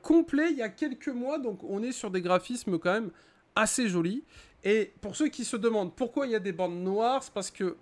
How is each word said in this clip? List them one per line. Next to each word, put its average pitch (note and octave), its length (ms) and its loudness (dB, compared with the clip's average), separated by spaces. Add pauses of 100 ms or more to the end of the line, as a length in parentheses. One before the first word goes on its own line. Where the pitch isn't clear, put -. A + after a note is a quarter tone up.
complet D#4+ 500 4
il C#4 60 0
y A#3+ 40 -4
a A3 80 -2
quelques B3+ 380 -6
mois. C4 320 -2
Donc, A3+ 240 -6
on G3 180 -4
est B3 100 -2
sur A3 200 -6
des F#3 100 0
graphismes F3+ 560 0
quand F3 140 2
même G#3+ 200 0 (440)
assez A3 340 2
jolis. F3+ 340 0 (400)
Et G3+ 380 2
pour G3+ 140 -10
ceux D4+ 140 2
qui - 160 -8
se - 100 -6
demandent G#3+ 400 0
pourquoi C4 320 -2
il A#3+ 40 -2
y A3 40 0
a G#3+ 40 2
des G3 120 -4
bandes F3 320 -4
noires, A3+ 400 0
c'est - 100 -18
parce F#3+ 160 -6
que - 320 -4